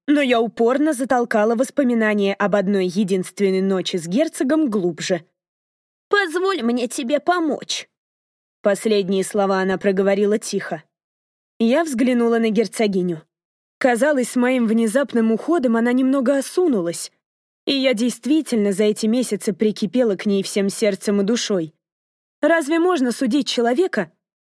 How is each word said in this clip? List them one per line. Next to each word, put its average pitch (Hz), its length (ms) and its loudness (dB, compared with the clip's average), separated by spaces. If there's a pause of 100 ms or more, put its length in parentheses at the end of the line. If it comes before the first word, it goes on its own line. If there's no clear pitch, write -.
но 294 140 4
я 247 180 2
упорно 240 540 0
затолкала 233 640 0
воспоминания 220 800 0
об 202 200 0
одной 196 320 0
единственной 190 760 0
ночи 190 340 -2
с 160 100 -4
герцогом 302 640 0
глубже. 175 560 -2 (880)
«Позволь 381 520 0
мне 233 240 -2
тебе 277 320 -2
помочь». 330 680 -2 (720)
Последние 196 640 0
слова 196 360 0
она 190 180 0
проговорила 202 600 0
тихо. - 440 -8 (760)
Я 247 240 2
взглянула 240 560 0
на 226 120 2
герцогиню. 190 720 -2 (560)
Казалось, 254 520 2
с - 60 -4
моим 247 300 2
внезапным 226 680 0
уходом 254 440 0
она 240 160 2
немного 262 440 2
осунулась, 240 760 -2 (540)
и 277 100 0
я 262 200 2
действительно 240 800 0
за 190 120 0
эти 214 220 0
месяцы 220 480 -2
прикипела 214 600 0
к - 100 -6
ней 196 160 0
всем 196 260 -2
сердцем 202 540 -2
и - 20 0
душой. 190 500 -2 (680)
Разве 320 380 2
можно 320 320 2
судить 262 340 -2
человека, 240 640 0 (320)